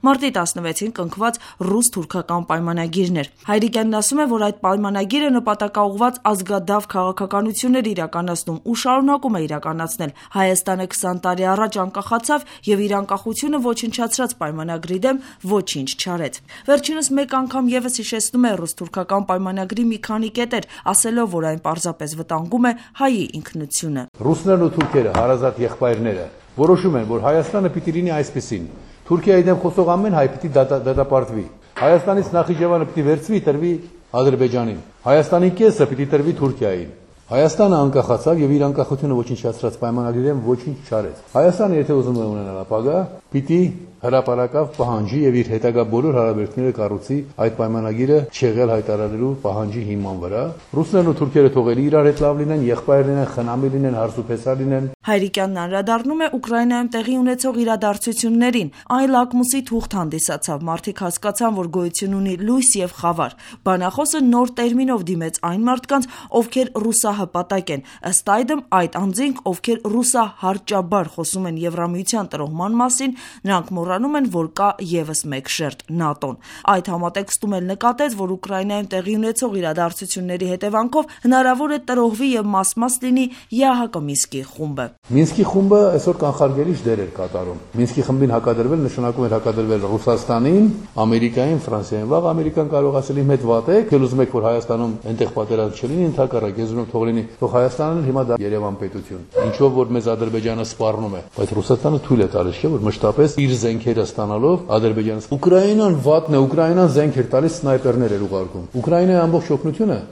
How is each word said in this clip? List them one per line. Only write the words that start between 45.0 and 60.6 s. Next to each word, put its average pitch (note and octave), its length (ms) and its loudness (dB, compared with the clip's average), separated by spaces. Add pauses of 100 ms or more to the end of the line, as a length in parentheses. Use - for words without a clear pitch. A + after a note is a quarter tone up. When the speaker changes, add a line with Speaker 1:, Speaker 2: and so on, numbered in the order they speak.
Speaker 2:
և C3 200 4
իր A2+ 100 0
հետագա A#2 320 2 (100)
բոլոր C3+ 260 2
հարաբերությունները A2+ 560 0
կառուցի G#2 420 -4 (280)
այդ A2+ 160 0
պայմանագիրը A2+ 580 0 (140)
չեղյալ A#2 420 2
հայտարարելու G#2+ 580 -2 (120)
պահանջի G#2+ 460 -4
հիման G2 320 -4
վրա։ G#2 220 -4 (300)
Ռուսներն E3 360 2
ու C#3+ 100 2
թուրքերը C#3 340 6
թողելի A#2+ 360 2
իրար D3 180 6
հետ D3 160 2
լավ D3 160 2
լինեն, D3+ 300 0
եղբայր C#3 400 4
լինեն, C#3 240 0
խնամի B2 400 -2
լինեն, C3+ 260 0
հարսուփեսա A2+ 600 -2
լինեն։ C3+ 280 -2 (220)
Speaker 1:
Հայրիկյանն F#3+ 500 0
անդրադառնում A3+ 600 -2
է D#4+ 80 0 (120)
Ուկրաինայում A#3+ 500 0
տեղի A#3 300 -2
ունեցող B3 400 0
իրադարձություններին։ A3+ 1120 0 (240)
Այն C4+ 180 2
լակմուսի B3 460 2 (100)
թուղթ A3 300 -4
հանդիսացավ։ D#3 720 -4